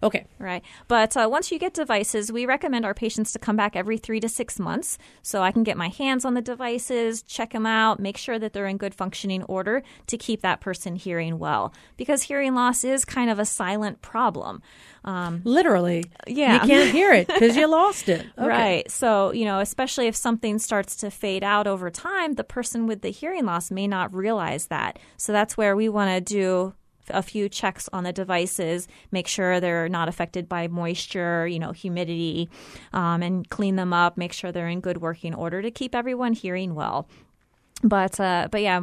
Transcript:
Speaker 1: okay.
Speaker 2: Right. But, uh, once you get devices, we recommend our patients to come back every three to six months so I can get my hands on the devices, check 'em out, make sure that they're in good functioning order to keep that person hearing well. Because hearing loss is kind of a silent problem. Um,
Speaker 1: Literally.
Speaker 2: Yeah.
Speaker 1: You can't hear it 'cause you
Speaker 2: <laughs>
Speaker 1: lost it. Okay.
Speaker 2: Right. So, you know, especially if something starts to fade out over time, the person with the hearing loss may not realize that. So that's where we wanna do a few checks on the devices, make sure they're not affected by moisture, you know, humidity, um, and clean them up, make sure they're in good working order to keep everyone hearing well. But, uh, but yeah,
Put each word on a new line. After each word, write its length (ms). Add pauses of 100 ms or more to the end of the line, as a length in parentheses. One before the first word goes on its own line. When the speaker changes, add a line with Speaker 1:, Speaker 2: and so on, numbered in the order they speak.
Speaker 1:
okay. 260 (120)
Speaker 2:
Right. 240 (240)
But, 300
uh, 120
once 220
you 80
get 160
devices, 560
we 160
recommend 380
our 100
patients 380
to 80
come 160
back 180
every 240
three 220
to 80
six 320
months 380 (240)
so 200
I 80
can 140
get 120
my 120
hands 360
on 100
the 80
devices, 800
check 320
'em 100
out, 320
make 180
sure 220
that 140
they're 160
in 80
good 180
functioning 500
order 380 (240)
to 100
keep 260
that 180
person 340
hearing 460
well. 340 (220)
Because 260
hearing 320
loss 300
is 200
kind 260
of 100
a 40
silent 560
problem. 640 (420)
Um, 400
Speaker 1:
Literally. 600 (240)
Speaker 2:
Yeah. 340
Speaker 1:
You 60
can't 240
hear 220
it 120
'cause 300
you 100
Speaker 2:
<laughs> 40
Speaker 1:
lost 380
it. 180 (120)
Okay. 80
Speaker 2:
Right. 440
So, 420
you 120
know, 140
especially 480
if 80
something 460
starts 360
to 140
fade 320
out 240
over 140 (100)
time, 440
the 100
person 420
with 140
the 80
hearing 380
loss 240
may 160
not 280
realize 520
that. 320 (180)
So 160
that's 240
where 180
we 140
wanna 320
do 540 (340)
a 140
few 260
checks 460
on 100
the 80
devices, 760 (240)
make 160
sure 320
they're 300
not 180
affected 400
by 220
moisture, 800
you 120
know, 140
humidity, 800 (420)
um, 300
and 260
clean 280
them 180
up, 240
make 160
sure 180
they're 160
in 120
good 180
working 360
order 280
to 80
keep 240
everyone 400
hearing 400
well. 340 (720)
But, 380
uh, 300
but 100
yeah, 220